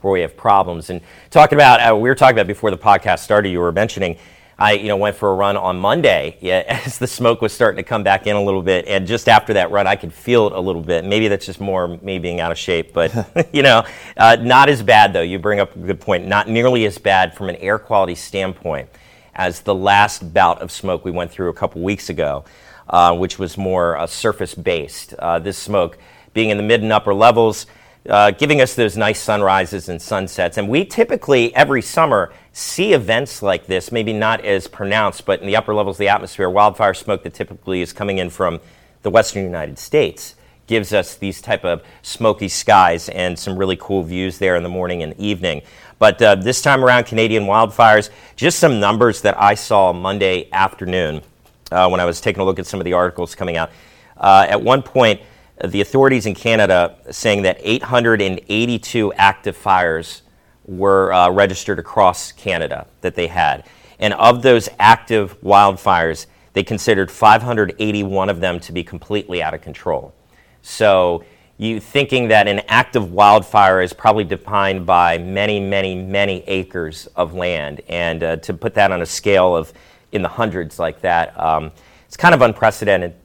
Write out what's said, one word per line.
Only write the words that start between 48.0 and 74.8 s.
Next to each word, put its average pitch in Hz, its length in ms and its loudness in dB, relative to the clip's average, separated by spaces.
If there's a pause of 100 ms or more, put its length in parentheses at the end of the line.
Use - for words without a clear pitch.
just 170 220 -2
some 135 200 2
numbers 107 440 2
that 101 180 0
I 101 140 4
saw 98 400 0
Monday 92 580 -4
afternoon, 90 720 -4 (500)
uh, 92 160 4
when 90 120 0
I 90 40 0
was 85 160 -4
taking 98 220 -4
a - 20 0
look 95 140 -2
at 90 80 -10
some 98 140 -8
of 85 40 -6
the 87 80 -4
articles 90 420 -2
coming 87 220 -8
out. 82 140 -6 (480)
Uh, 95 280 6
at 104 140 0
one 127 220 2
point, 113 400 2 (420)
the 98 160 -4
authorities 135 460 2
in 101 80 -4
Canada 92 640 2 (140)
saying 101 320 -2
that 92 200 0
eight 110 220 -4
hundred 117 360 2
and 95 280 -4
eighty-two 113 640 -4
active 98 440 0
fires 85 680 -2 (440)
were, 95 460 2
uh, 90 180 4
registered 95 480 0
across - 540 0
Canada 78 560 -8 (140)
that 90 120 -6
they 87 140 -4
had. 78 360 -2 (360)
And 104 140 0
of 120 280 4
those 120 260 4 (120)
active 107 600 2
wildfires, 92 840 2 (280)
they 101 100 -2
considered 98 440 0
five 110 320 4
hundred 110 380 -2
eighty-one 101 520 -2
of 85 100 -4
them 90 200 -4
to - 120 -18
be 87 100 -6
completely 90 600 -8
out 78 100 -6
of 76 60 -12
control. 71 520 -8 (500)
So 92 600 0 (340)
you 110 220 -6
thinking 123 500 -2
that 104 200 4
an 101 180 -2
active 110 460 -2
wildfire 101 680 4
is 90 120 -2
probably 107 320 0
defined 95 600 -4